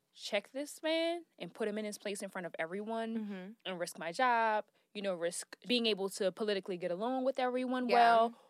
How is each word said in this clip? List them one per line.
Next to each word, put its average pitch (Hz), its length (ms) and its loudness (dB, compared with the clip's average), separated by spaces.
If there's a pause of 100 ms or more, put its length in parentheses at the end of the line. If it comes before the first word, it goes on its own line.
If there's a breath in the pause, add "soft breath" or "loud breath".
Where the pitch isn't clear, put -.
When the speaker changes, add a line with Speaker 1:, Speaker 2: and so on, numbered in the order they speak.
(140)
Speaker 1:
check - 400 -4
this 285 280 -8
man 330 380 0 (180)
and 175 140 -10
put 220 160 -2
him 208 80 -4
in 214 80 -4
his 208 140 -8
place 202 240 -6
in 196 80 -8
front 185 160 -8
of 160 120 -10
everyone 220 600 -4
Speaker 2:
Mm-hmm. 202 320 -8 (200)
Speaker 1:
and 180 80 -4
risk 170 200 -4
my 165 120 -4
job, 226 540 4 (300)
you 202 80 -8
know, 196 120 0
risk 170 420 -4 (120)
being 240 180 4
able 196 220 0
to 190 240 0
politically 196 460 -2
get 170 120 -4
along 247 360 -2
with 262 120 0
everyone 254 500 0
Speaker 2:
Yeah. 226 80 4
Speaker 1:
well? 233 380 8 (160)